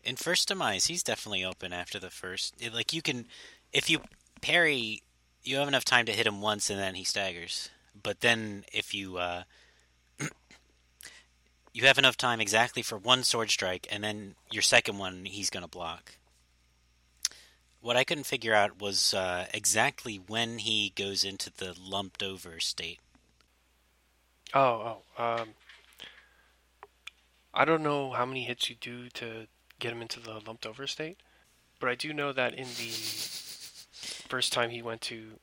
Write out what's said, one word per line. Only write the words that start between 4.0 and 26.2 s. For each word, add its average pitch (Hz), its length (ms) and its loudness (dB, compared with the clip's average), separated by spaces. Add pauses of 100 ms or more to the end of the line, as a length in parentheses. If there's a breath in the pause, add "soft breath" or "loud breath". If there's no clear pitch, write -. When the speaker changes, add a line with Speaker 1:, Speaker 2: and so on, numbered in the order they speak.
Speaker 1:
parry, 143 600 4 (420)
you 131 140 -2
have 143 100 4
enough 135 180 2
time 120 200 6
to 117 80 0
hit 110 140 4
him 101 140 0
once 104 280 0
and 101 100 -2
then 95 160 -2
he 92 80 -8
staggers. 90 680 -4 (320 soft breath)
But 101 200 -4
then 110 500 2
if - 220 -4
you, 95 240 -6
uh, 87 260 -2 (760 soft breath)
<clears throat> - 1500 -16
you 117 120 0
have 135 140 10
enough 131 180 6
time 117 240 2
exactly 110 400 4
for 113 160 -4
one 123 260 4
sword 113 280 2
strike, 92 400 -2
and 104 120 -6
then 104 320 -6 (140)
your 107 140 -2
second 113 340 4
one 92 280 -6
he's 95 260 -6
gonna 90 160 -8
block. 82 500 -10 (1600 loud breath)
What 120 160 0
I 127 80 8
couldn't 147 220 0
figure 117 280 2
out 101 280 6
was, 98 320 2
uh, 92 400 0
exactly 110 640 2
when 113 420 -4
he 107 300 0
goes 98 340 -2
into 98 260 -4
the 92 300 -10
lumped 95 420 -6
over 92 380 -8
state. - 400 -6 (1500)
Speaker 2:
Oh, 117 480 4 (160)
oh, 120 60 -2
um, 117 320 -2 (2000 loud breath)